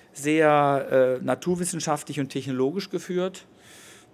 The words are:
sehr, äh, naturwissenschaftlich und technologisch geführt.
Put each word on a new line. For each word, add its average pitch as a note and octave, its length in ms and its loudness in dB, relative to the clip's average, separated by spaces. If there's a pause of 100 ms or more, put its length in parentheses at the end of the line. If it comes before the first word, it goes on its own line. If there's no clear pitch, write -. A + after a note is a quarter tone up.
(120)
sehr, C#3 1080 2
äh, C3 40 -10
naturwissenschaftlich D3+ 920 -4
und C3+ 120 -4
technologisch C3+ 600 -2
geführt. F3+ 560 -6 (680)